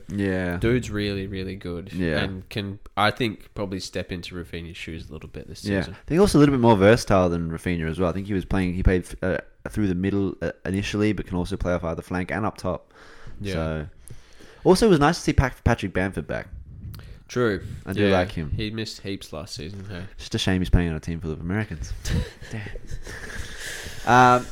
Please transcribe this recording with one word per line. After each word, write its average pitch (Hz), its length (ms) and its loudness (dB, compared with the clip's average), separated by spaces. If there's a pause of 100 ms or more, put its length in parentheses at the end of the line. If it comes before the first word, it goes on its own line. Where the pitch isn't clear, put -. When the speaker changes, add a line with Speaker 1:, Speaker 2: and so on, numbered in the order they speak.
Speaker 1:
Yeah. 92 480 0
Speaker 2:
Dude's 113 340 2
really, 101 340 -2
really 95 300 -6
good. 87 360 -8
Speaker 1:
Yeah. 82 280 0
Speaker 2:
And 92 300 -6
can, 101 280 -6 (180)
I 104 140 4
think, - 460 -4
probably 98 240 -4
step - 320 -8
into 90 240 -8
Rafinha's 85 420 -10
shoes 80 320 -12
a - 40 -16
little 78 160 -14
bit - 180 -14
this - 180 -12
Speaker 1:
Yeah. 98 160 0
Speaker 2:
season. 92 140 -6
Speaker 1:
I - 120 -20
think 165 140 4
also 190 160 6
a - 20 10
little 147 140 8
bit 127 80 2
more 117 160 8
versatile 98 520 6
than 85 200 -2
Rafinha 82 400 -2
as 80 100 -4
well. 90 100 2
I 80 40 -2
think 95 140 -6
he 104 80 -4
was 87 100 -2
playing, 90 300 0
he 92 80 -2
played, 92 240 4 (160)
uh, 90 140 0 (320)
through 107 180 0
the 92 80 2
middle, 95 480 0
uh, - 80 -2 (140)
initially, 104 480 0
but 92 120 -6
can 90 120 -4
also 90 200 -2
play 87 160 -2
off 85 100 -2
either 82 200 -6
flank 90 280 -4
and 98 140 -2
up 95 120 -6
top. - 360 -6 (480)
Speaker 2:
Yeah. 98 120 -6
Speaker 1:
So, 80 340 -4 (760)
also, 185 220 8
it 220 40 8
was 165 100 8
nice 151 180 6
to - 60 -10
see 151 100 2
Pat-, - 300 0
Patrick 113 280 2
Bamford 92 360 -2
back. 57 200 -6 (800)
Speaker 2:
True. 110 340 2 (260)
Speaker 1:
I 98 60 -4
do 101 120 2
Speaker 2:
Yeah. 95 140 6
Speaker 1:
like 92 120 0
him. 76 240 -4
Speaker 2:
He 107 140 -2
missed 110 320 -8
heaps 98 320 -8
last 76 220 -10
season, 95 340 -10
hey? 90 140 -10 (160)
Speaker 1:
Just - 160 -8
a - 20 2
shame 92 240 2
he's 87 80 -2
playing 87 200 4
on 80 60 -2
a 78 40 -4
team 85 200 -6
full 78 120 -6
of - 100 -8
Americans. 90 500 -6 (320)
Speaker 2:
<laughs> - 280 -14
Speaker 1:
Damn. 110 100 -8 (1500)
Um, 123 440 8